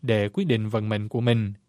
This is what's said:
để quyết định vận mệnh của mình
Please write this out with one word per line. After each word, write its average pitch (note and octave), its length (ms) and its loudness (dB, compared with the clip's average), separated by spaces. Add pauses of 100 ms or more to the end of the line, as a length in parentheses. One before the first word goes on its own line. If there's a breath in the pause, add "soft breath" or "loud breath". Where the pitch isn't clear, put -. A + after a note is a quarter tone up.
để G#2+ 320 2
quyết G3 140 -2
định A2 220 0
vận G#2+ 200 -2
mệnh G#2+ 200 -4
của A#2 120 -4
mình A2+ 320 2 (160)